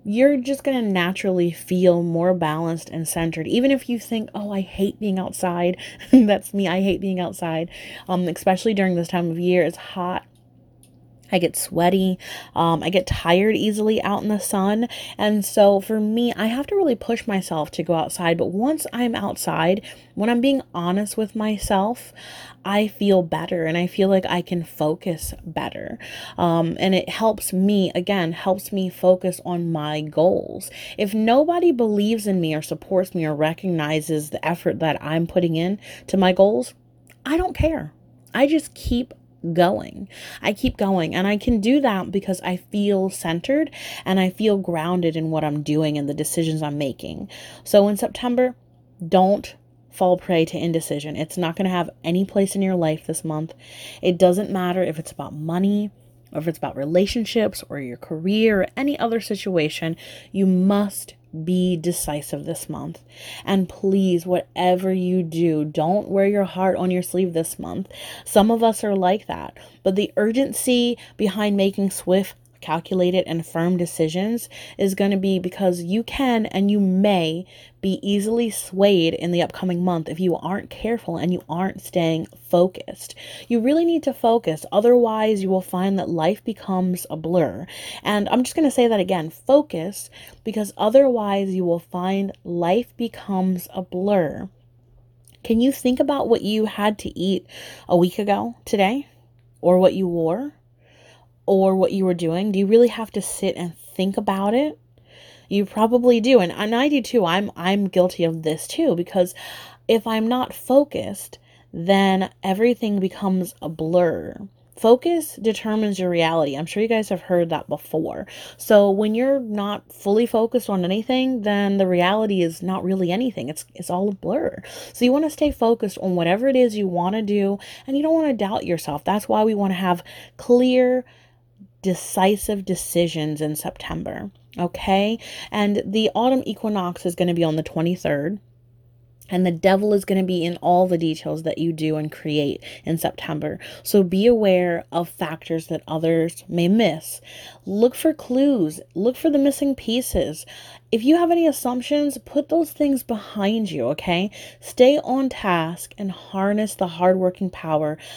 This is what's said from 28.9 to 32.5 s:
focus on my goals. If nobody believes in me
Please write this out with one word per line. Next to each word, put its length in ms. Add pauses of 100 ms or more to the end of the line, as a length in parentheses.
focus 540
on 280
my 280
goals. 720 (280)
If 160
nobody 580
believes 540
in 140
me 140